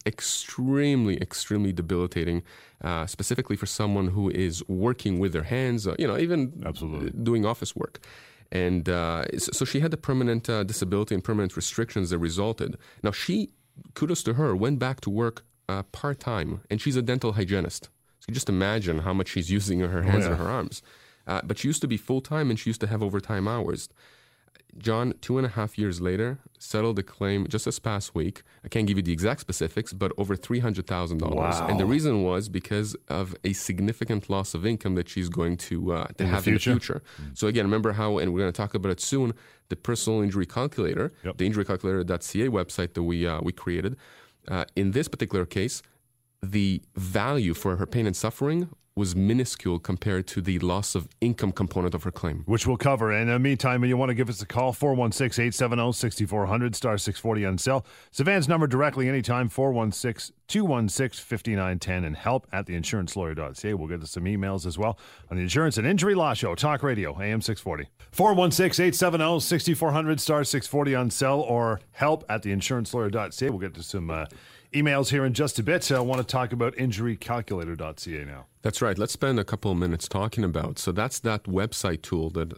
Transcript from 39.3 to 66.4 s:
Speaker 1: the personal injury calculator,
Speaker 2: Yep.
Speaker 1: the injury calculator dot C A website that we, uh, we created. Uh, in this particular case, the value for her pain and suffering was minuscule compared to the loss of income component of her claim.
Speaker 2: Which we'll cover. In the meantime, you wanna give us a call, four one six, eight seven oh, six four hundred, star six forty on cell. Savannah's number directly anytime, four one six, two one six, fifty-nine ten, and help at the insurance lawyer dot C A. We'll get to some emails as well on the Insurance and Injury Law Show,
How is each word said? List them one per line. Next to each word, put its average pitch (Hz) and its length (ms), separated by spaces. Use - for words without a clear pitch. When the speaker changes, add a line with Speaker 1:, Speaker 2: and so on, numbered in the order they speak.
Speaker 1:
the 90 60
personal 110 460
injury 98 240
calculator, 120 640
Speaker 2:
Yep. 95 140
Speaker 1:
the 92 80
injury 104 180
calculator 95 400
dot 87 180
C 101 200
A 135 60
website 92 460
that 90 80
we, 85 240
uh, 82 160
we 92 100
created. 92 440
Uh, 92 180
in 196 160
this 147 160
particular 95 380
case, 101 360
the 98 380
value 101 600
for 92 220
her 90 100
pain 117 200
and 95 100
suffering 156 520
was 95 180
minuscule 98 640
compared 95 480
to - 160
the 90 160
loss 90 360
of 87 140
income 113 320
component 90 420
of 80 80
her 90 80
claim. 82 340
Speaker 2:
Which 110 220
we'll 127 100
cover. 113 360
In 113 160
the 120 100
meantime, 127 460
you 123 120
wanna 127 180
give 113 140
us 104 140
a 98 40
call, 123 260
four 143 220
one 120 180
six, 127 260
eight 120 160
seven 120 240
oh, 120 140
six - 300
four 104 240
hundred, 117 280
star 110 240
six 98 200
forty 107 280
on 92 100
cell. 131 300
Savannah's 160 380
number 160 180
directly 131 420
anytime, 123 400
four 135 240
one 113 200
six, - 400
two 208 160
one 120 240
six, 131 300
fifty-nine 95 600
ten, 90 260
and 78 120
help 123 360
at 98 140
the 87 80
insurance 87 420
lawyer 85 160
dot 76 240
C 104 140
A. 104 60
We'll 78 120
get 85 120
to 78 80
some 87 160
emails 98 420
as 87 100
well 107 220
on 87 60
the 90 80
Insurance 139 340
and 110 80
Injury 190 300
Law 151 180
Show, 98 200